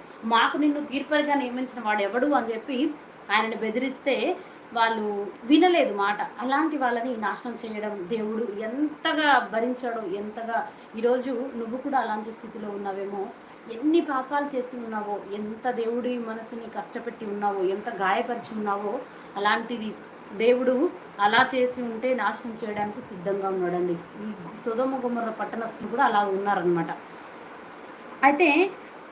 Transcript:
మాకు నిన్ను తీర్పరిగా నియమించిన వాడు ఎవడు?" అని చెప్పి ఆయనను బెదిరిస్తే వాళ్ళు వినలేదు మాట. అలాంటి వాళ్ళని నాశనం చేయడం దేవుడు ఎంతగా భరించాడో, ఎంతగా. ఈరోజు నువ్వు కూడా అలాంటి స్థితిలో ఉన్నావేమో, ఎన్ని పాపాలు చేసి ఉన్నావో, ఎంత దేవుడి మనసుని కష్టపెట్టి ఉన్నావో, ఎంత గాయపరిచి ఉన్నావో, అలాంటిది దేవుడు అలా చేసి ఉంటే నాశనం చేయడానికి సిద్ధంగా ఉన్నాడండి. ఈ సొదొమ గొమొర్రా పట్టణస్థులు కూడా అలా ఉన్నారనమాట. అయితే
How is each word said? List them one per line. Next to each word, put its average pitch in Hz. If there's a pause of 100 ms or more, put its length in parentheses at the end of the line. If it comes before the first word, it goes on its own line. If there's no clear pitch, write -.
(240)
మాకు 226
నిన్ను 294
తీర్పరిగా 285
నియమించిన 247
వాడు 208
ఎవడు?" 233
అని 240
చెప్పి 269 (380)
ఆయనను 220
బెదిరిస్తే 254 (360)
వాళ్ళు 214 (180)
వినలేదు 311
మాట. 202
అలాంటి 277
వాళ్ళని 247
నాశనం 214
చేయడం 208
దేవుడు 214
ఎంతగా 277
భరించాడో, 233
ఎంతగా. 214 (300)
ఈరోజు 247
నువ్వు 233
కూడా 269
అలాంటి 214
స్థితిలో 208
ఉన్నావేమో, 202 (460)
ఎన్ని 302
పాపాలు 285
చేసి 247
ఉన్నావో, 214 (120)
ఎంత 214
దేవుడి 240
మనసుని 226
కష్టపెట్టి 226
ఉన్నావో, 202
ఎంత 208
గాయపరిచి 220
ఉన్నావో, 208 (360)
అలాంటిది 214 (420)
దేవుడు 247 (300)
అలా 233
చేసి 247
ఉంటే 233
నాశనం 220
చేయడానికి 208
సిద్ధంగా 196
ఉన్నాడండి. 180
ఈ 208 (320)
సొదొమ 254
గొమొర్రా 233
పట్టణస్థులు 220
కూడా 240
అలా 214
ఉన్నారనమాట. 190 (1400)
అయితే 302 (420)